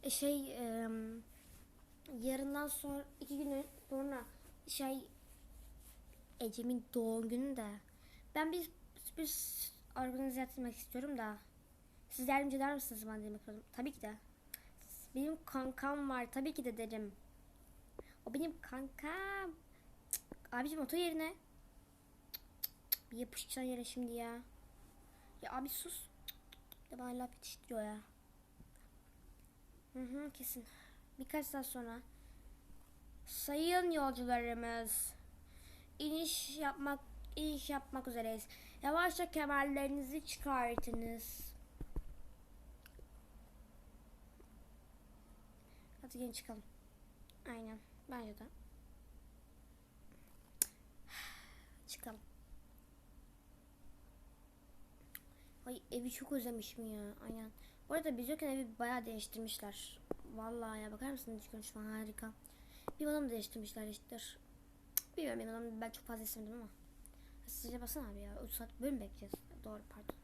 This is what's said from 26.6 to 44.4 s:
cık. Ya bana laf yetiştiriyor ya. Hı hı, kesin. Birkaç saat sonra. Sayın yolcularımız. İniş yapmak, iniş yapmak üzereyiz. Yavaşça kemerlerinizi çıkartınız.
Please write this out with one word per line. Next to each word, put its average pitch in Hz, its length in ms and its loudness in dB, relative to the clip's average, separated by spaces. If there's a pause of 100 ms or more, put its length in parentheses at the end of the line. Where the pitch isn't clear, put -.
cık. - 220 -14
Ya 247 60 -6
bana 247 200 -2
laf 247 160 0
yetiştiriyor - 480 -2
ya. 214 140 0 (2000)
Hı 254 60 0
hı, 277 280 -2
kesin. 247 340 -4 (540)
Birkaç 285 280 2
saat 262 200 0
sonra. 233 340 -4 (1300)
Sayın 339 640 8
yolcularımız. 240 1200 6 (840)
İniş 302 600 2
yapmak, 277 420 4 (360)
iniş 302 340 2
yapmak 269 380 0
üzereyiz. 226 380 0 (360)
Yavaşça 339 480 8
kemerlerinizi 285 920 6
çıkartınız. 233 1300 4 (4000)